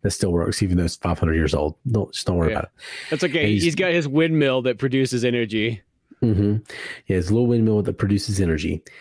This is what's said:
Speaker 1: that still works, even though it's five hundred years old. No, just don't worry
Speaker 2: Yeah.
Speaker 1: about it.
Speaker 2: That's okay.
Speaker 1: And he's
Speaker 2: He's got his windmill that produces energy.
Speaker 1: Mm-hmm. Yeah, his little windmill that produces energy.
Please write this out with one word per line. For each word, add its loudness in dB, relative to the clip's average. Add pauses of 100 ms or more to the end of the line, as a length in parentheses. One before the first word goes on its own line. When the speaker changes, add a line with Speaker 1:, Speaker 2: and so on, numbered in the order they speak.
Speaker 1:
that -2
still -2
works, 0
even 2
though 2
it's -4
five -2
hundred 0
years 2
old. -2 (100)
No, -2
just -8
don't 0
worry 0
Speaker 2:
Yeah. -4
Speaker 1:
about -6
it. -16 (380)
Speaker 2:
That's -2
okay. 0
Speaker 1:
And 2
he's 2
Speaker 2:
He's 0
got 0
his 0
windmill 2
that 2
produces 0
energy. 0 (400)
Speaker 1:
Mm-hmm. 2 (500)
Yeah, 0
his 0
little 2
windmill 4
that -4
produces 0
energy. -2 (180)